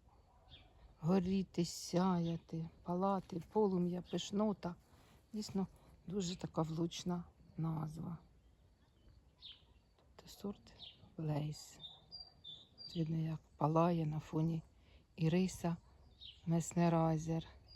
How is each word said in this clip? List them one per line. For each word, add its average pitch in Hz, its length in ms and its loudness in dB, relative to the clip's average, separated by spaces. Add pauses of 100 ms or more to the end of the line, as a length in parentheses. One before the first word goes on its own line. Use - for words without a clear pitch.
(1000)
горіти, 185 640 2
сяяти, 170 1040 0 (140)
палати, 180 600 0 (100)
полум'я, 180 580 2
пишнота. 196 640 -2 (580)
Дійсно, 196 340 -2 (400)
дуже 180 300 -2
така 165 260 -4
влучна 170 600 -2 (320)
назва. 160 600 -4 (2000)
Тобто - 140 -20 (120)
сорт - 520 -12 (240)
Blaze. 151 600 -4 (1160)
Видно, 160 220 -2
як 160 220 -4 (160)
палає 165 500 4
на 151 140 -2
фоні 165 420 0 (540)
іриса 170 600 2 (680)
Меснерайзер 165 1000 2 (300)